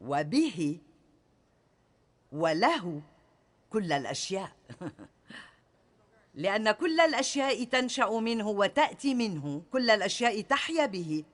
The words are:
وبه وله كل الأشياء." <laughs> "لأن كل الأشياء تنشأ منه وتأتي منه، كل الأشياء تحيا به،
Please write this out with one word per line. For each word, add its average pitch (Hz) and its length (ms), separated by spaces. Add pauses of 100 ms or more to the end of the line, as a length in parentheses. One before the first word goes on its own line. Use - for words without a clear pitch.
وبه 156 760 (1500)
وله 170 680 (680)
كل 196 220
الأشياء." 143 600 (280)
<laughs> - 120 (1400)
"لأن 208 380
كل 320 280
الأشياء 269 640
تنشأ 247 460
منه 226 380
وتأتي 220 680
منه، 160 480 (100)
كل 247 180
الأشياء 214 500
تحيا 294 460
به، 165 480